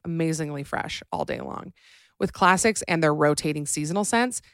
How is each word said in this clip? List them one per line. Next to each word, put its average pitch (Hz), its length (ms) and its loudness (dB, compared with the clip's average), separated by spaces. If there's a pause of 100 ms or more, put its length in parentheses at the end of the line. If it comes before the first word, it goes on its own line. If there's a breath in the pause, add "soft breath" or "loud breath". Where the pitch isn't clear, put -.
amazingly 160 580 -2
fresh - 480 -8
all - 140 -2
day - 160 -4
long. - 320 -12 (460 soft breath)
With 196 120 0
classics 190 520 4
and 165 200 0
their 151 100 6
rotating 151 520 2
seasonal 165 400 -2
scents, 240 360 0 (120)